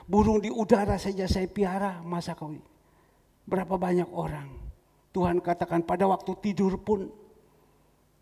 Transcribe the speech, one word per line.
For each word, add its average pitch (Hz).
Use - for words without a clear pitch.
Burung 208
di 220
udara 208
saja 190
saya 185
piara, 190
masa 170
kau 156
ini?" -
Berapa 185
banyak 180
orang 151
Tuhan 180
katakan, 170
"Pada 190
waktu 185
tidur 190
pun 202